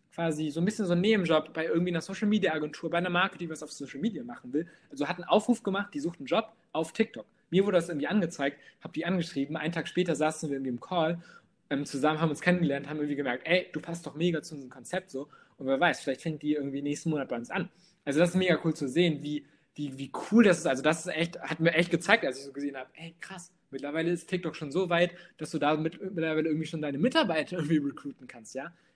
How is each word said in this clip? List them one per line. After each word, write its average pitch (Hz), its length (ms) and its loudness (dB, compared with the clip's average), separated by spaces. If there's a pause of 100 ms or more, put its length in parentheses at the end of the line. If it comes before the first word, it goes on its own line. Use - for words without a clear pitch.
(140)
quasi 156 360 -2
so 143 100 -4
ein 170 60 2
bisschen 208 220 0
so 175 60 2
einen 175 80 4
Nebenjob 175 520 4
bei 160 140 -2
irgendwie 180 240 2
einer 165 100 0
Social-Media-Agentur, 165 880 0
bei 170 80 0
einer 180 140 0
Marke, 180 260 2
die 175 100 -8
was 156 140 -8
auf 151 100 -12
Social 135 280 -10
Media 175 240 -2
machen 123 280 -12
will.“ 156 160 0 (220)
Also 139 180 -4
hat 175 100 -2
einen 175 100 -10
Aufruf 214 340 4
gemacht, 196 320 -2
die 285 60 -4
sucht 170 200 -4
einen - 60 -10
Job 220 260 0 (200)
auf 160 200 -2
TikTok. - 360 -2 (240)
Mir 185 120 6
wurde 190 140 4
das 170 120 0
irgendwie 147 180 -2
angezeigt, 151 520 0 (220)
hab - 120 -12
die 160 120 -4
angeschrieben, 160 520 -2
einen 156 140 -4
Tag 175 160 -4
später 175 280 0
saßen 156 340 0
wir 139 80 -2
irgendwie 135 140 -4
im 120 100 -6
Call, 170 400 0 (480)
ähm, 143 160 -2
zusammen, 151 340 0
haben 160 120 2
uns 143 100 -6
kennengelernt, 143 480 2
haben 151 80 -6
irgendwie 147 180 -2
gemerkt, 131 300 -4
„Ey, 180 260 2
du 156 80 -6
passt 170 280 -8
doch 135 80 -12
mega 165 260 0
zu - 140 -12
unserem 131 160 -12
Konzept 131 400 -8
so 135 180 -8 (280)
und 131 100 -6
wer 135 120 4
weiß, 160 220 4
vielleicht 131 200 -4
fängt 156 200 -4
die 151 140 0
irgendwie 139 260 -4
nächsten 147 300 -2
Monat 143 180 -2
bei 120 80 -4
uns 120 140 -8
an.“ 180 180 -4 (360)
Also 143 140 2
das 175 100 6
ist 180 60 -2
mega 185 300 4
cool 160 80 2
zu 139 160 -4
sehen, 151 320 2
wie, 147 240 -6 (300)
wie, 139 240 -8
wie 135 120 -10 (200)
cool 226 120 10
das 185 140 8
ist. - 80 -4
Also 135 160 0
das 156 240 2
ist 175 100 -4
echt, 170 240 -2
hat - 200 -6
mir 165 140 4
echt 170 180 2
gezeigt, 196 340 4
als 131 140 -2
ich 139 40 -14
so 139 80 -14
gesehen 139 240 -6
hab, 127 200 -12
„Ey, 170 260 -14
krass, 185 320 -14 (160)
mittlerweile 147 420 -2
ist 175 160 -4
TikTok 175 300 -4
schon 143 160 -8
so 180 160 0
weit, 175 220 4 (260)
dass 156 140 -10
du 165 60 -2
da 147 200 2
mit-, 160 240 -2
mittlerweile 160 480 0
irgendwie 156 180 -2
schon 156 140 -6
deine 143 160 -2
Mitarbeiter 175 580 2
irgendwie 160 220 2
recruiten 139 500 -4
kannst“, 117 280 -16
ja. 156 180 -10 (220)